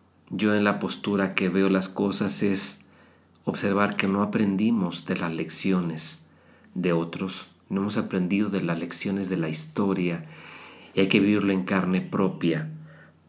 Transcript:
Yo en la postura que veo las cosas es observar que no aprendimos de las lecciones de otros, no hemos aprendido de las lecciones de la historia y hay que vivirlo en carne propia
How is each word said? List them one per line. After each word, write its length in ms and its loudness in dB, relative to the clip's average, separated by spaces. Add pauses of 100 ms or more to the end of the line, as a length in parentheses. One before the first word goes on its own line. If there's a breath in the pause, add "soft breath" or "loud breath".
(320 soft breath)
Yo 240 2
en 80 4
la 160 2
postura 560 0
que 140 2
veo 200 4
las 180 2
cosas 540 0
es 460 -2 (580 soft breath)
observar 500 0
que 120 0
no 160 2
aprendimos 840 0
de 120 -2
las 140 -4
lecciones 960 -2 (460 soft breath)
de 200 0
otros, 580 -4 (180)
no 120 0
hemos 160 -2
aprendido 520 0
de 140 -2
las 160 -2
lecciones 500 -4
de 80 -2
la 120 -2
historia 760 -2 (720 loud breath)
y 60 4
hay 80 4
que 100 6
vivirlo 340 4
en 100 0
carne 380 2
propia 720 0 (580 loud breath)